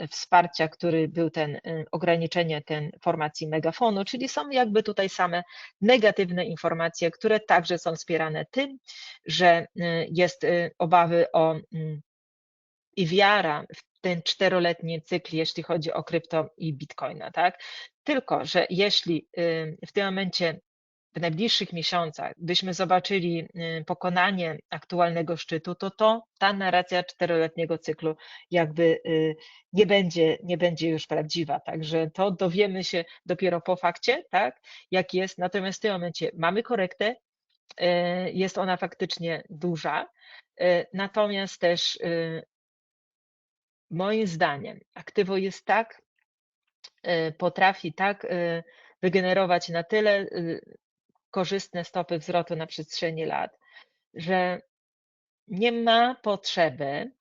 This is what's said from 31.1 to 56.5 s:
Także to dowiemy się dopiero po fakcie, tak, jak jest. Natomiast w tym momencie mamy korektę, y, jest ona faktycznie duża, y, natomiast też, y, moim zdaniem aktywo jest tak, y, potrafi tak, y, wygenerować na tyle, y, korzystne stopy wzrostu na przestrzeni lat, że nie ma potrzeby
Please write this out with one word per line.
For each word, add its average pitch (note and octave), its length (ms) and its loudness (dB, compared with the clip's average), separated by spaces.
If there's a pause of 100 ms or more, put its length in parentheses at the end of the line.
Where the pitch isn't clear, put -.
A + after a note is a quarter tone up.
Także D#3+ 500 -4
to F#3+ 200 0
dowiemy F#3+ 540 0
się F3 200 -4 (220)
dopiero F3 340 0
po F3+ 160 0
fakcie, A#3 540 0
tak, G3 300 0 (300)
jak F#3 240 0
jest. F#3 240 -2
Natomiast F#3 400 -4
w - 40 -6
tym G#3+ 100 0
momencie F3 420 -4
mamy F3 280 0
korektę, G#3 540 -2 (640)
y, - 40 0 (480)
jest F#3 260 -2
ona F#3 180 0
faktycznie E3+ 720 -6
duża, D#3+ 580 -4 (520)
y, F3 320 2
natomiast G3 680 -2
też, F3 360 0
y, E3 460 -4 (1500)
moim G3+ 360 -2
zdaniem D#3+ 540 -4 (140)
aktywo G3 420 -2
jest F#3+ 280 -4
tak, G#3+ 380 0 (1040)
y, D#3+ 320 0
potrafi F#3 540 2
tak, G3 320 -2
y, E3+ 400 -4 (380)
wygenerować F#3 640 2
na E3+ 140 -2
tyle, G#3 380 2
y, E3+ 560 -8 (600)
korzystne F#3 480 -4
stopy F3 340 -4
wzrostu E3+ 380 -2
na D#3+ 100 -6
przestrzeni D#3+ 580 -6
lat, D3 340 -4 (560)
że F3+ 460 0 (880)
nie G#3+ 240 0
ma A#3 420 4
potrzeby D#3+ 960 -2 (100)